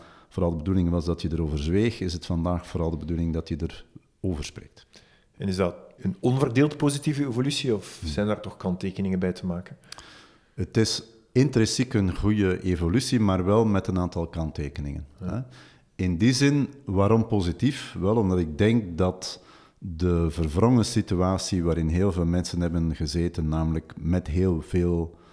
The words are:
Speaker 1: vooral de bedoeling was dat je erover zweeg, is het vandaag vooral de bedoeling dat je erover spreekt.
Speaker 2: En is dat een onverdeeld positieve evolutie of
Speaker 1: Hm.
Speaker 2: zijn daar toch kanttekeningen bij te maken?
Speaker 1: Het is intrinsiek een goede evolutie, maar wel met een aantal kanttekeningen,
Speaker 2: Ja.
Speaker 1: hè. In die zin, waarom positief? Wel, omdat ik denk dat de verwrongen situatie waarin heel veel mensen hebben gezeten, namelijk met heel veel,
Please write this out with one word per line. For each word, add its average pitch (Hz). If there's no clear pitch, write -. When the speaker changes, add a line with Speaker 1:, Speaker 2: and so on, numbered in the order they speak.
Speaker 1:
vooral 87
de 82
bedoeling 87
was 85
dat 82
je 87
erover 78
zweeg, 101
is 90
het 90
vandaag 87
vooral 82
de 82
bedoeling 82
dat 80
je 82
erover 82
spreekt. -
Speaker 2:
En 101
is 92
dat 90
een -
onverdeeld 131
positieve 143
evolutie 131
of -
Speaker 1:
Hm. 82
Speaker 2:
zijn 104
daar 104
toch -
kanttekeningen 95
bij 90
te 92
maken? 87
Speaker 1:
Het -
is -
intrinsiek 123
een 95
goede 101
evolutie, 92
maar 95
wel 107
met 98
een 92
aantal 87
kanttekeningen, 71
Speaker 2:
Ja. 87
Speaker 1:
hè. 120
In 92
die 117
zin, 139
waarom 104
positief? 104
Wel, 101
omdat 92
ik 78
denk 104
dat -
de 85
verwrongen 95
situatie 92
waarin 82
heel 90
veel 87
mensen 87
hebben 82
gezeten, 85
namelijk 80
met 87
heel 87
veel, 87